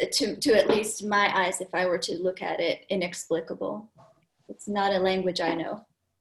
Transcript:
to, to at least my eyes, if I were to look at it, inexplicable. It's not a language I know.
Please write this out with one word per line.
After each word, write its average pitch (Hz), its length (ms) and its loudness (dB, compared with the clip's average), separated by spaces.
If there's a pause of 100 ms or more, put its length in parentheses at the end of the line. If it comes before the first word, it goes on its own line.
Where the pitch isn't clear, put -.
(180)
to, 208 180 0
to 240 180 4
at 196 140 6
least 214 360 0
my 202 320 2
eyes, 185 240 0
if 185 140 -8
I 180 120 2
were 175 120 2
to - 240 -4
look 185 200 -2
at 165 180 -4
it, 170 300 -2
inexplicable. 185 1000 -4 (600)
It's - 200 -14
not 202 240 0
a 190 80 2
language 185 400 0
I 165 160 0
know. 170 280 -6 (360)